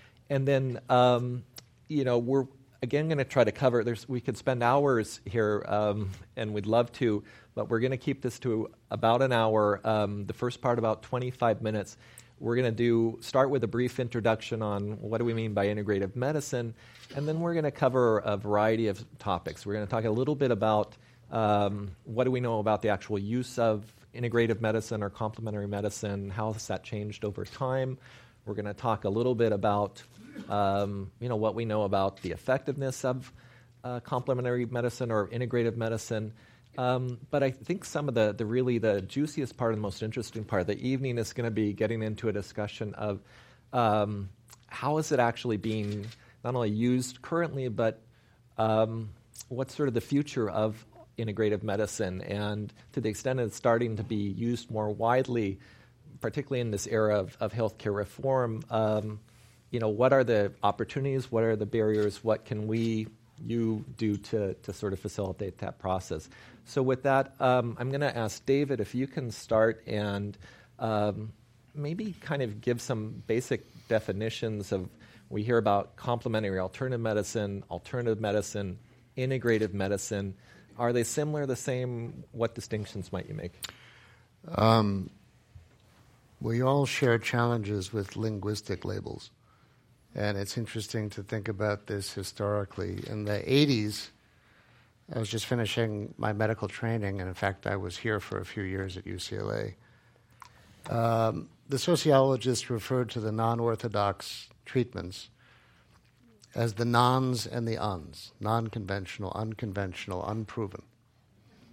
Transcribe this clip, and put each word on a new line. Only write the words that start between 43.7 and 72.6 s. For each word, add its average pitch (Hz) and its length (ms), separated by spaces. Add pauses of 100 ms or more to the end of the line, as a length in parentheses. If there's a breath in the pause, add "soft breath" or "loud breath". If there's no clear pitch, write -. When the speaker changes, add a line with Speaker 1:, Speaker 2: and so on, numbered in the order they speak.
Speaker 1:
um, 104 560 (380)
how 147 300
is 156 140
it 135 80
actually 117 380
being 104 500 (360 loud breath)
not 123 120
only 120 140
used 123 520
currently, 139 460
but, 110 320 (580 soft breath)
um, 110 520 (400)
what's 131 260
sort 143 140
of 113 40
the 113 80
future 139 480
of 107 360 (320)
integrative 107 460
medicine, 101 580
and 104 500 (220 loud breath)
to 135 80
the 113 80
extent 127 320
it's 110 160
starting 117 400
to 107 60
be 110 120
used 113 560
more 107 180
widely, 113 680 (640 loud breath)
particularly 127 400
in 117 100
this 101 160
era 107 320
of, 95 220
of 110 100
healthcare 110 420
reform, 117 760
um, 107 500 (520 soft breath)
you 120 100
know, 110 80
what 123 240
are 135 100
the 107 300 (100)
opportunities? 131 640
What 113 140
are 113 140
the 104 80
barriers? 107 580
What 110 220
can 107 220
we, 110 400 (380)
you 113 380 (140)
do 107 180
to, 101 380
to - 180
sort 98 220
of 95 60
facilitate 95 580
that - 200
process? 92 520 (360 loud breath)
So - 180
with 127 200
that, 135 380
um, 123 380
I'm 127 120
gonna 139 240
ask 113 300
David 139 340
if 104 160
you 131 120
can 123 240
start 110 560
and, 104 500 (400 loud breath)
um, 107 560 (420)
maybe 170 460
kind 135 220
of 110 180